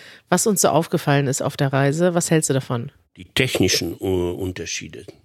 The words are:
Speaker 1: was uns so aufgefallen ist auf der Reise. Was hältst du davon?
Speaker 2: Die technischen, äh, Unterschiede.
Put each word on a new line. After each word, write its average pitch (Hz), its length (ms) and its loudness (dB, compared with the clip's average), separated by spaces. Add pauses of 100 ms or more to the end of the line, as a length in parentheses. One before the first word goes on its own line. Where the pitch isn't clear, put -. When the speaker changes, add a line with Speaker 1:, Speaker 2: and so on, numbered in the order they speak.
(280)
Speaker 1:
was - 180 2
uns 208 160 2
so - 60 4
aufgefallen 147 580 2
ist 131 160 -2
auf - 160 -4
der 139 160 0
Reise. 147 400 2
Was 170 160 0
hältst 156 220 2
du - 20 2
davon? 131 380 -4 (260)
Speaker 2:
Die 90 80 -18
technischen, 92 680 0
äh, 73 100 -14
Unterschiede. 87 1000 -4 (200)